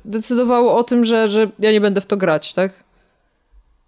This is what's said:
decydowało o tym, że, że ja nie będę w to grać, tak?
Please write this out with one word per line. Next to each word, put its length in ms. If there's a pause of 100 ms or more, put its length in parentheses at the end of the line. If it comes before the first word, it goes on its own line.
decydowało 720
o 80
tym, 200
że, 240
że 300
ja 140
nie 80
będę 200
w 60
to 100
grać, 380
tak? 180 (1160)